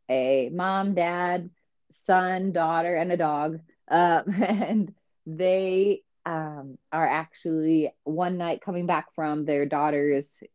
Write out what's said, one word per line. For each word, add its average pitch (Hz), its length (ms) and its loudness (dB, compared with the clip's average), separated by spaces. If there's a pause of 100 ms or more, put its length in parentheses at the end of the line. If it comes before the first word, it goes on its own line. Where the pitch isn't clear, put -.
(100)
a 131 420 2
mom, 190 420 -2
dad, 175 560 -2 (420)
son, 185 600 0
daughter, 165 440 0
and 175 160 0
a 175 40 2
dog. 156 440 -2 (300)
Um, 170 360 4
<laughs> 190 160 0
and 202 500 0 (340)
they, 185 760 2 (240)
um, 151 500 -6 (160)
are 156 160 2
actually 160 840 0 (120)
one 180 320 -2
night 170 240 -4
coming 175 260 -4
back 165 280 -2
from 151 300 -4
their 143 200 0
daughter's, 143 800 0 (120)